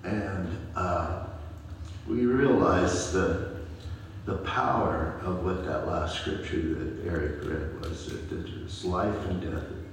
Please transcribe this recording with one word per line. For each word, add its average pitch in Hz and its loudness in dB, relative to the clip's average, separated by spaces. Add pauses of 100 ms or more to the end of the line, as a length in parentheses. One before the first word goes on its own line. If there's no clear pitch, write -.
And, 95 -2 (280)
uh, - 0 (840)
we 120 4
realized - 6
the, - 2 (760)
the 101 0
power - 2
of 90 0
what 85 0
that 78 0
last 82 0
scripture - 0
that 71 -4
Eric 76 0
read 76 -2
was, 82 -6
that, - -6
that - -4 (160)
it's - -10
life 98 2 (120)
and 90 -2
death - -4 (300)